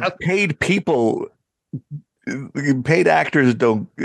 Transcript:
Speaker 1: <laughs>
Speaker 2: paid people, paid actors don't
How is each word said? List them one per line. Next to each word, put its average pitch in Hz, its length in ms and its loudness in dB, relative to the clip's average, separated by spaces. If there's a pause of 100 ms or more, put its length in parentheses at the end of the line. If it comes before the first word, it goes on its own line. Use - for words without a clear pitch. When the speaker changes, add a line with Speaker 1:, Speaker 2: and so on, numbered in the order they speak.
Speaker 1:
<laughs> - 100 -16
Speaker 2:
paid 185 400 -2
people, 151 680 0 (1600)
paid 165 220 2
actors 151 460 2
don't 110 360 0 (160)